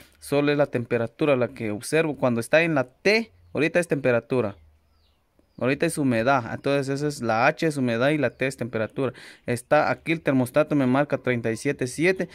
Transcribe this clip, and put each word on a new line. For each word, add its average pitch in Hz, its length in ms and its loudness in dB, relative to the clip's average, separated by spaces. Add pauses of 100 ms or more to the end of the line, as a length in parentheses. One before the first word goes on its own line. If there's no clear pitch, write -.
(180)
solo 143 340 0
es 147 60 2
la 143 80 2
temperatura 123 680 0
la 120 120 0
que 113 220 -6
observo. 147 480 -2
Cuando 120 220 2
está 156 220 4
en 165 120 0
la 135 100 2
T, - 480 0 (220)
ahorita 165 260 2
es 170 80 -2
temperatura, 123 720 0 (960)
ahorita 143 300 -2
es 160 100 -4
humedad. 123 560 0
Entonces 135 380 -2
esa 139 160 -4
es 143 160 -6
la 113 240 2
H, 156 200 0
es 147 120 -2
humedad, 123 320 0
y 156 80 0
la 127 180 -2
T 131 100 -2
es 135 120 -6
temperatura. 117 560 -4 (320)
Está 123 440 2
aquí 131 220 -4
el 165 80 -4
termostato, 147 540 0
me 139 120 2
marca 135 300 2
treinta 120 340 -2
y 113 60 -2
siete 139 300 -4
siete, 170 480 -2